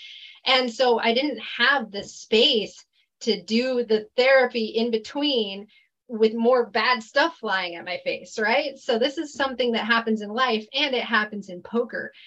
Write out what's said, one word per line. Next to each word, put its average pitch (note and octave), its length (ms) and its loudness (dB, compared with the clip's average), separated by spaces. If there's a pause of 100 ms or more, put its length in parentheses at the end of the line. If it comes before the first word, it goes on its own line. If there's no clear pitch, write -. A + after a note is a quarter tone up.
(440)
And B3+ 260 2
so A#3+ 280 4
I A3+ 160 2
didn't C4 260 -2 (160)
have B3 340 2
the G3+ 140 -8
space A3+ 800 0 (360)
to G3 220 -2
do A#3+ 420 0
the G#3+ 320 0
therapy B3 500 4
in A3+ 240 -2
between A3 800 -2 (400)
with A3 260 2
more A#3 340 2
bad A3+ 340 0
stuff D#4+ 360 0
flying F#3 380 -4
at E3+ 100 -14
my F3+ 180 -6
face, - 340 -6
right? C4 380 0
So - 220 -2
this C#4 180 0
is D#4 160 -6
something B3+ 400 0
that A3 140 -2
happens A3+ 340 2
in G#3 80 -8
life, A3 460 -2
and C#4 200 0
it A#3 100 -2
happens G#3+ 440 -2
in F3+ 140 -12
poker. A#3 500 -4 (140)